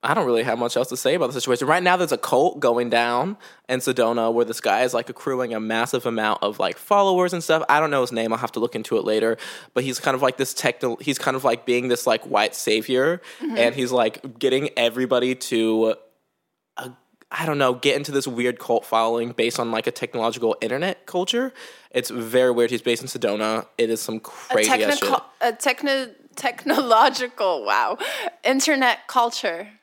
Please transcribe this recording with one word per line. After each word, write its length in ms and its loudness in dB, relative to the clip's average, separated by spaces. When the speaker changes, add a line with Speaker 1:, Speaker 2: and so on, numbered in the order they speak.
Speaker 1:
I 120 0
don't 120 2
really 180 2
have 140 0
much 200 -2
else 120 0
to 80 -6
say 180 0
about 120 0
the 60 -4
situation. 340 -2
Right 160 2
now, 140 4
there's 160 0
a 40 -2
cult 440 0
going 280 2
down 480 2
in 120 -2
Sedona 540 2
where 120 4
this 160 -8
guy 220 2
is, 100 0
like, 160 -4
accruing 440 -6
a 60 -4
massive 460 -2
amount 360 0
of, 160 -2
like, 200 -2
followers 560 2
and 100 -4
stuff. 240 2
I 140 6
don't 100 0
know 100 2
his 120 -2
name. 180 0
I'll 80 -2
have 140 -4
to 80 -4
look 140 -2
into 220 -2
it 60 0
later. 340 2
But 100 0
he's 160 -4
kind 160 0
of 60 -2
like 160 2
this 160 -2
techno-, 480 0
he's 180 -2
kind 160 0
of, 80 -6
like, 220 0
being 240 2
this, 180 0
like, 160 2
white 320 0
savior, 680 0
Speaker 2:
Mm-hmm. 160 -4
Speaker 1:
and 180 4
he's, 160 -2
like, 480 -2
getting 380 2
everybody 580 0
to, 600 0
uh, 120 -12
I 160 -6
don't 120 0
know, 160 2
get 240 0
into 160 -6
this 120 0
weird 320 -2
cult 280 -2
following 480 0
based 260 -2
on, 100 -2
like, 160 -2
a 60 -2
technological 680 -2
internet 460 -4
culture. 440 -2
It's 180 -2
very 420 2
weird. 200 2
He's 100 -4
based 200 0
in 80 -12
Sedona. 560 -2
It 120 2
is 120 -2
some 140 -6
Speaker 2:
A 60 -6
Speaker 1:
crazy 500 0
ass 80 2
shit. 120 2
Speaker 2:
technical, 320 0
a 100 2
techno-, 640 -2
technological, 1300 2
wow, 320 0
internet 640 2
culture. 580 -2